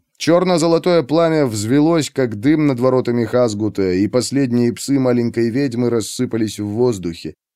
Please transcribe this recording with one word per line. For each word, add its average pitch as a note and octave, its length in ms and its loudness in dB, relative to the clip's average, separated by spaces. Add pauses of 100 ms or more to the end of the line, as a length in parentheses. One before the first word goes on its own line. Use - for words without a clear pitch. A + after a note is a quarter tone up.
(180)
Чёрно-золотое E3+ 840 2
пламя D#3 420 2
взвелось, C3 640 0
как B2 260 -2
дым D3 320 2
над C3 120 0
воротами B2 460 0
Хазгута, G#2+ 680 0
и F#2+ 160 2
последние A#2+ 680 0
псы C#3 260 -2
маленькой A#2+ 500 0
ведьмы A#2+ 400 -2
рассыпались A2+ 680 -4
в G#2 60 -6
воздухе. G#2 720 -4 (200)